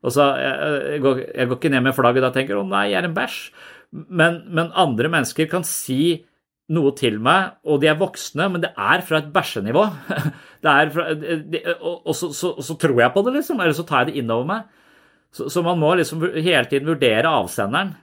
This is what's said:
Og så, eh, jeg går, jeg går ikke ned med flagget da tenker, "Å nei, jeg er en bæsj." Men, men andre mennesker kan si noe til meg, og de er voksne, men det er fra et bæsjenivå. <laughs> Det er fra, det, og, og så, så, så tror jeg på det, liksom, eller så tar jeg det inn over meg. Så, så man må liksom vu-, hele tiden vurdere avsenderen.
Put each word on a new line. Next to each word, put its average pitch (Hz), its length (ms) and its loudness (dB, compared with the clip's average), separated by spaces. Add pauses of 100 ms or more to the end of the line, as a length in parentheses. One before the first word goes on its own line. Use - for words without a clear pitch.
Og 123 80 -2
så, 139 140 4 (100)
eh, 139 560 -2
jeg 147 100 -4
går, 131 220 4
jeg 123 240 -2
går 123 80 -2
ikke 156 160 0
ned 127 100 2
med 131 140 0
flagget 127 260 4
da 131 80 2
tenker, 131 240 -2
"Å 101 80 -2
nei, 190 300 0
jeg 180 80 0
er 175 80 -2
en 165 80 -4
bæsj." 254 220 -4 (520)
Men, 165 560 0
men 165 300 -2
andre 139 320 2
mennesker 160 420 0
kan 175 160 -2
si 151 540 0 (540)
noe 139 240 4
til 110 240 0
meg, 180 400 2
og 147 160 0
de 151 80 4
er 156 120 2
voksne, 185 520 -4
men 170 120 -4
det 165 120 -6
er 143 320 2
fra 156 140 0
et 147 100 -14
bæsjenivå. 147 540 0 (380)
<laughs> - 400 -8
Det 156 100 4
er 151 160 4
fra, 160 140 -2 (100)
det, 156 460 -6 (180)
og, 170 220 -8 (100)
og 156 80 0
så, 165 160 -6
så, 175 160 -4 (160)
så 160 160 -8
tror 143 160 4
jeg 120 160 4
på 196 100 4
det, 254 120 0
liksom, 294 260 -2
eller 165 160 2
så 165 80 -6
tar 131 180 2
jeg 147 60 -2
det 139 140 -4
inn 113 100 -2
over 123 160 0
meg. 208 140 -4 (680)
Så, 139 220 -8
så 180 100 0
man 175 140 0
må 151 220 4
liksom 160 200 -2
vu-, 175 140 -2
hele 156 320 2
tiden 139 240 -2
vurdere 131 400 4
avsenderen. 127 640 -2 (120)